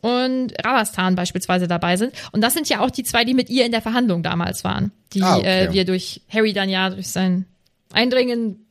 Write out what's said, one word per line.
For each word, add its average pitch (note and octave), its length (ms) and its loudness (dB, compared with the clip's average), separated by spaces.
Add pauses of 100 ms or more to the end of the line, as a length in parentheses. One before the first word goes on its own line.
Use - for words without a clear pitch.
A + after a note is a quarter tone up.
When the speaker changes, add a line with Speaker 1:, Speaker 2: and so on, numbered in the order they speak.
Speaker 1:
und B3+ 500 0 (100)
Ravastan G#3 520 0
beispielsweise F3+ 520 -2
dabei F3 300 0
sind. A#3 160 -2 (200)
Und G#3 100 2
das A#3+ 100 2
sind D#4+ 160 -2
ja - 120 0
auch B3+ 100 2
die A#3+ 140 -8
zwei, A#3 200 0
die B3 80 0
mit B3+ 160 2
ihr B3 160 2
in A#3 80 0
der A3+ 80 0
Verhandlung A3 420 0
damals E3+ 420 -4
waren, - 280 -2 (220)
die, G3 80 2
Speaker 2:
Ah, F#3 160 4
okay. F#3+ 300 2
Speaker 1:
äh, E3 40 -2
wir F#3 140 2
durch F#3 420 -4
Harry G#3+ 240 2
dann F#3+ 160 -2
ja F#3+ 220 0
durch F#3+ 180 -8
sein F#3 380 0 (440)
Eindringen B3 480 2
in A3 320 -6